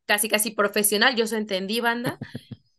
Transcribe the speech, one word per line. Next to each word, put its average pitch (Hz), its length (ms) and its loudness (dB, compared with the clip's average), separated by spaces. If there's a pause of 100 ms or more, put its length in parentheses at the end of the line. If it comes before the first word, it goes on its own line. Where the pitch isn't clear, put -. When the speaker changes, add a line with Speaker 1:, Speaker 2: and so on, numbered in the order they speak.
Speaker 1:
casi, 214 240 2
casi 214 220 0
profesional", 208 640 2
yo 220 100 0
eso 220 120 -2
entendí, 208 420 -2
banda. 240 420 -2
Speaker 2:
<laughs> - 580 -16